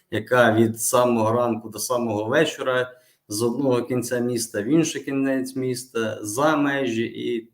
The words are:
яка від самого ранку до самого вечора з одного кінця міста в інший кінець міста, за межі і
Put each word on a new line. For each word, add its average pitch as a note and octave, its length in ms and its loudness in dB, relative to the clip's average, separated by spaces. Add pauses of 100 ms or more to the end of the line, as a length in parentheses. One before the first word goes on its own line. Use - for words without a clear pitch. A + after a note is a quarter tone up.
(120)
яка A#2 420 4
від A2+ 280 2
самого A#2+ 500 2
ранку A#2 380 -2
до G#2 100 -12
самого A2+ 460 -2
вечора B2+ 680 0 (340)
з G#2+ 140 -6
одного A#2+ 420 2
кінця B2 360 -2
міста A#2+ 420 -2
в G2+ 40 -6
інший D3+ 360 2
кінець C3+ 540 -2
міста, A#2+ 640 -4
за C3 360 0
межі C3+ 460 0
і A#2 500 -6